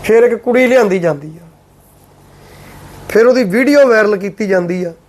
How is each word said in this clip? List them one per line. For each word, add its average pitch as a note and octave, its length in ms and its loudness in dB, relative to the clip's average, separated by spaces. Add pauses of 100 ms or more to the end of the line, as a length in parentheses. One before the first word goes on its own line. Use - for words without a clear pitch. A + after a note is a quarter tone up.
ਫਿਰ A3+ 200 2
ਇੱਕ A#3 120 0
ਕੁੜੀ B3 320 0
ਲਿਆਂਦੀ A3 320 2
ਜਾਂਦੀ D#3 340 -6 (100)
ਆ, - 20 -20 (1600)
ਫਿਰ A3 160 2
ਉਹਦੀ B3+ 180 2
ਵੀਡੀਓ B3+ 440 2
ਵਾਇਰਲ G#3+ 300 0
ਕੀਤੀ G3 300 -8
ਜਾਂਦੀ F3+ 360 -2
ਆ। E3+ 100 -10 (160)